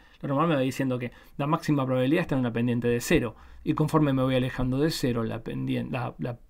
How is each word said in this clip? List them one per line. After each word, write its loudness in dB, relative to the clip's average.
La -8
normal 2
me 2
va 2
diciendo -2
que -8
la -2
máxima 0
probabilidad 2
está -2
en 2
una 0
pendiente 0
de 2
cero, 0
y 0
conforme 2
me 2
voy 2
alejando 0
de 2
cero, -2
la -6
pendien-, -4
la, -6
la -6